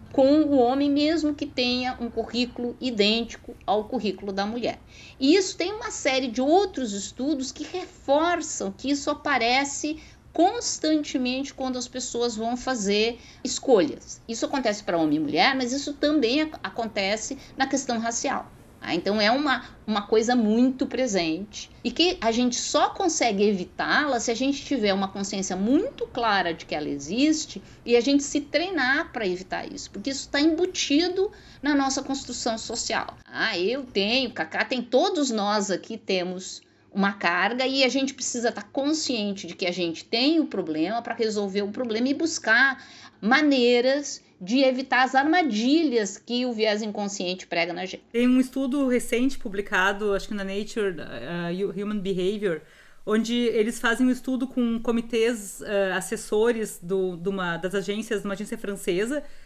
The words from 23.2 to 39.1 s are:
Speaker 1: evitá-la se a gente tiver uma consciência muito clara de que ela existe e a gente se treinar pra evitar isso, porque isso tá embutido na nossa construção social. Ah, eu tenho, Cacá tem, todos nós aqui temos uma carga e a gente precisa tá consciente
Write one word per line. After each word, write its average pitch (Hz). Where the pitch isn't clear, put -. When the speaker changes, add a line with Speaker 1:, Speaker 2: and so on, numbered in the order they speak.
Speaker 1:
evitá-la 202
se 226
a 233
gente 269
tiver 208
uma 196
consciência 196
muito 311
clara 196
de 165
que -
ela 147
existe 196
e 240
a 240
gente 277
se -
treinar 302
pra 226
evitar 180
isso, -
porque 202
isso 269
tá 277
embutido 349
na 285
nossa 269
construção 247
social. -
Ah, 175
eu 233
tenho, 233
Cacá 180
tem, 254
todos 302
nós 208
aqui 190
temos 185
uma 196
carga 202
e 269
a 254
gente 269
precisa 233
tá 202
consciente 240